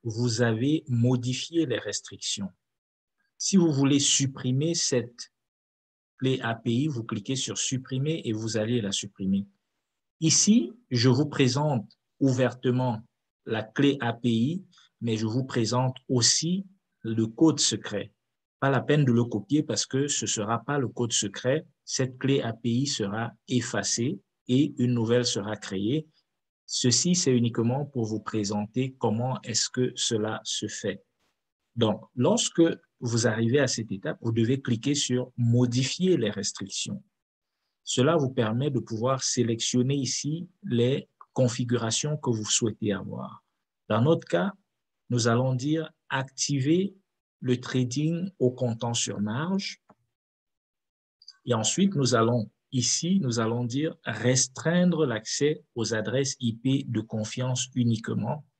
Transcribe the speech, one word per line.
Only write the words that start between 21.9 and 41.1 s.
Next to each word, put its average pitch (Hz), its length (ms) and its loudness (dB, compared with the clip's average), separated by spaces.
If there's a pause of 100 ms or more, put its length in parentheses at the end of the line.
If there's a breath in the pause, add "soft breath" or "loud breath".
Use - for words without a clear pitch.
clé 139 260 0
A 113 100 -4
P 120 160 -6
I 123 180 0
sera 110 460 -4 (160)
effacée 120 720 -2 (260)
et 139 320 2
une 123 160 2
nouvelle 120 320 2
sera 107 300 -2
créée. 107 500 -4 (640)
Ceci, - 460 2
c'est 175 160 2
uniquement 120 560 2
pour 117 200 -4
vous 110 120 -4
présenter 107 800 -4
comment 117 440 -2
est-ce - 280 -4
que 127 240 0
cela 107 480 -2
se - 240 -6
fait. - 380 -8 (720)
Donc, 110 260 0 (140)
lorsque 170 460 2 (360)
vous 117 300 0
arrivez 113 320 2
à 131 80 2
cette 110 240 -4
étape, 120 280 -6
vous 117 120 -4
devez 113 280 2
cliquer 127 360 -2
sur « 123 400 -2
Modifier 123 800 2
les 110 140 0
restrictions ». 98 760 -8 (800)
Cela 147 320 2
vous 135 140 2
permet 123 420 0
de 120 80 0
pouvoir 120 420 -2
sélectionner 123 720 0
ici 147 540 -4 (160)
les 123 440 0 (260)